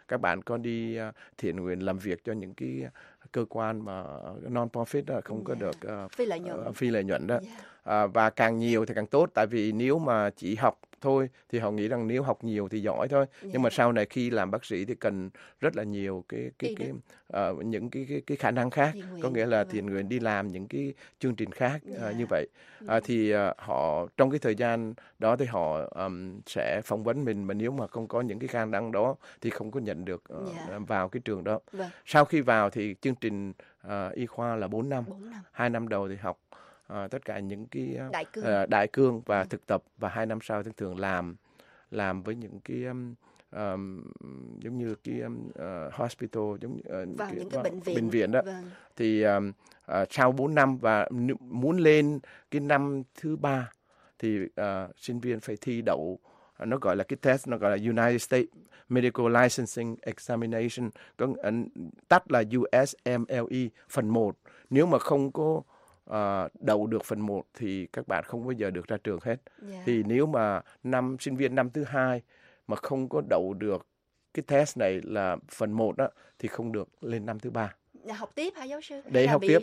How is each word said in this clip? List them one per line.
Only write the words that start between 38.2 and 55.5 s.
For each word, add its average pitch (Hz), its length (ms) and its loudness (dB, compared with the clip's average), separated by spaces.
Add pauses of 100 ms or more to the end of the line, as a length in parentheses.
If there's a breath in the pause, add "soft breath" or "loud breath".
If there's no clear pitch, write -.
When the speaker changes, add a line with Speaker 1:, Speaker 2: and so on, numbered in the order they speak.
Speaker 2:
cương. 214 180 -10
Speaker 1:
ờ, 101 220 4
đại 104 220 4
cương 127 380 4
và 101 160 2
Speaker 2:
Ừ. 95 80 -2
Speaker 1:
thực - 180 -8
tập, 98 160 0 (140)
và 110 120 -4
hai 113 160 -2
năm 110 160 -6
sau 104 220 -4
thường 110 140 -10
thường 92 220 -6
làm, 90 360 -2 (560 soft breath)
làm 95 320 -2
với 107 120 -6
những 104 280 -14
cái, 123 200 -6
ừm, 123 320 -10 (360 soft breath)
ừm, 95 520 -6 (560)
giống 123 180 -8
như 117 260 -4
cái, 120 180 -6
ừm, 117 340 -8
ờ, 85 380 -8
hospital, 117 500 -4 (180)
giống 120 140 -8
như, - 100 -10
ờ, 92 200 -6 (120)
Speaker 2:
Vào 208 100 -4
Speaker 1:
cái, - 120 -8
Speaker 2:
những 180 100 -8
cái 262 80 -4
Speaker 1:
ờ, 247 60 -2
Speaker 2:
bệnh 180 160 -2
viện. - 160 -2
Speaker 1:
bệnh 113 140 2
viện 110 220 4
đó. 127 140 4
Speaker 2:
Vâng. 185 240 -10 (260 loud breath)
Speaker 1:
Thì, 110 260 2
ờm, 101 300 4 (340 soft breath)
ờ, 95 240 0
sau 131 220 6
bốn 139 240 0
năm 135 220 6
và 110 340 4
n-, 127 280 0
muốn 127 380 0
lên 151 420 8 (320 loud breath)
cái 147 100 0
năm 143 420 2 (180)
thứ 156 140 -2
ba 139 360 0 (480 soft breath)
thì, 107 200 0 (160)
ờ, 95 400 -2
sinh 120 240 -6
viên 117 200 -2
phải 110 220 -8